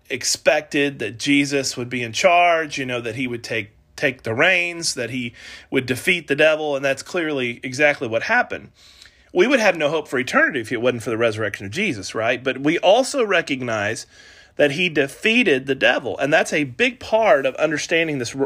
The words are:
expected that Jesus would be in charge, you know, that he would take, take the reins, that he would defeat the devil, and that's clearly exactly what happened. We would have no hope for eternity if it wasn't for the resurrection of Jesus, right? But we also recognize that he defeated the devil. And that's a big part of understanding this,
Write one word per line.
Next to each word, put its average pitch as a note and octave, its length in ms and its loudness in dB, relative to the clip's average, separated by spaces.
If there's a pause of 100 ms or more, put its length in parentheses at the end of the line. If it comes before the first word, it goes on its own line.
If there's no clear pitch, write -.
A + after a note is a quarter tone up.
expected C#3+ 880 -2
that A2 180 -8
Jesus C#3+ 600 0
would B2 120 -8
be B2 140 -6
in A2+ 80 -8
charge, E3+ 640 4
you C#3 80 -6
know, B2 160 -4
that A2+ 140 -6
he C3 120 -4
would A#2+ 160 -8
take, A2 280 -6 (260)
take C3+ 260 -4
the A2+ 100 -4
reins, E3+ 600 0
that A#2 160 -6
he B2 220 -8 (360)
would C3 160 0
defeat F3 420 -2
the C#3+ 80 2
devil, D3+ 400 2
and C3+ 80 -4
that's C3+ 200 -2
clearly C#3 580 -4
exactly C#3 460 0
what A2+ 160 -2
happened. A3 480 -2 (600)
We F#3 140 4
would C4 140 4
have F#3+ 180 4
no D3 120 0
hope D#3 180 -2
for C3+ 100 -2
eternity D#3+ 440 2
if G#2+ 100 -8
it A2+ 100 -2
wasn't A#2+ 220 0
for B2 80 -4
the A2 60 -2
resurrection G#2+ 500 -2
of G2 40 -10
Jesus, C#3 440 -6
right? A#2 280 -2
But C3 160 -2
we D#3 200 0
also B3 440 4
recognize B2+ 840 -2 (480)
that C#3+ 160 4
he F3+ 180 0
defeated D3+ 760 2
the C3+ 100 0
devil. A#2+ 420 0
And C#3+ 160 0
that's F#3 180 2
a D#3+ 120 0
big A#3+ 360 -2
part F#3 460 2
of C3 100 0
understanding D#3 640 0
this, B2 180 -6 (100)